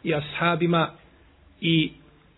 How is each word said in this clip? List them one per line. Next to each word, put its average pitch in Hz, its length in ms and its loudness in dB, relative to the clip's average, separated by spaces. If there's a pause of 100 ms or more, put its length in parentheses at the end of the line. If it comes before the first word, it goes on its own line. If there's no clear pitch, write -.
i 175 100 -2
ashabima 165 760 0 (720)
i 165 300 2 (460)